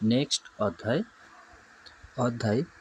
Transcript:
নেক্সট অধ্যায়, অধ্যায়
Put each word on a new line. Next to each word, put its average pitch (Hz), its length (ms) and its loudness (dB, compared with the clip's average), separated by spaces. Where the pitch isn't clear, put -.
নেক্সট 123 400 2
অধ্যায়, 107 440 -2
অধ্যায় 120 460 0